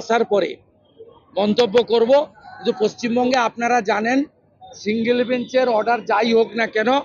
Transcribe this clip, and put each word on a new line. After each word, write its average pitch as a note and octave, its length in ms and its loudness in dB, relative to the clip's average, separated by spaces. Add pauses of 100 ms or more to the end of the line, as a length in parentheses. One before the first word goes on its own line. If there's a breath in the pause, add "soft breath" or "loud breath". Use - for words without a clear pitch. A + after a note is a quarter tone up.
আসার A3+ 220 0 (100)
পরে F#3 180 2 (840)
মন্তব্য G#3 400 2 (160)
করব। A#3 180 4 (460)
কিন্তু A3 160 -2 (100)
পশ্চিমবঙ্গে B3 560 0 (100)
আপনারা A#3 300 -2 (120)
জানেন, A3 280 0 (440)
সিঙ্গেল A3+ 640 -2
বেঞ্চের B3+ 440 -2
অর্ডার A3+ 300 0 (120)
যাই A3+ 280 0
হোক A3+ 100 2 (120)
না A3 60 -2
কেন, G#3+ 240 -2 (140)